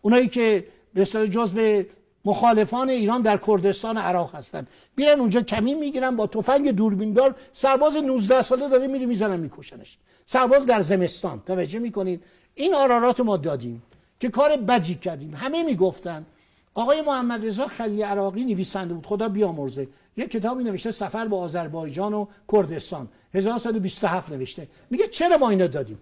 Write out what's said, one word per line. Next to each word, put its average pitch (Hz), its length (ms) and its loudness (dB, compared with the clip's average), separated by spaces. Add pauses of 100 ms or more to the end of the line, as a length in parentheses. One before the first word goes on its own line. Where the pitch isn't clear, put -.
اونایی 247 260 4
که 220 380 2 (280)
به 190 80 4
اصطلاح 214 240 0
جزو 214 560 2 (420)
مخالفان 226 640 2
ایران 233 320 0
در 208 140 4
کردستان 202 640 0
عراق 180 360 -2
هستن، - 320 -12 (300)
می‌رن 294 240 4
اونجا 233 200 2
کمین 233 380 -2
می‌گیرن، 262 380 -2
با 214 100 0
تفنگ 269 440 2
دوربیندار 214 640 2 (180)
سرباز 269 440 2
نوزده 262 460 2
ساله 254 260 0
داره 262 180 4
می‌ره 262 200 -2
می‌زنن 202 340 -2
می‌کشنش. - 580 -14 (260)
سرباز 262 420 4
در 226 140 4
زمستان، 175 680 0
توجه 185 320 -4
می‌کنید؟ 190 460 -6 (300)
این 339 200 0
آرارات 247 460 4
ما 214 160 2
دادیم 123 460 -6 (380)
که 247 80 -2
کار 294 280 4
بدی 190 380 0
کردیم. 151 400 -8
همه 277 280 -4
می‌گفتن، 175 640 -2 (480)
آقای 277 280 2
محمد 240 440 -2
رضا 226 200 -4
خلیل 214 360 -4
عراقی 202 420 -2
نویسنده 185 500 -4
بود، 160 120 -12
خدا 208 220 -2
بیامرزه، 143 600 -2 (280)
یه 233 100 -6
کتابی 240 380 -4
نوشته، 214 260 -4
سفر 220 380 -6
به 202 80 -2
آذربایجان 165 760 -6
و 208 120 -4 (260)
کردستان، 175 560 0 (260)
هزار 214 240 0
سیصد 233 180 -4
و 214 40 -2
بیست 185 240 -4
و - 20 0
هفت 175 260 -4
نوشته، 135 360 -10 (220)
میگه: 392 180 0
"چرا 339 300 4
ما 254 120 4
اینو 185 180 4
دادیم؟" 127 340 -6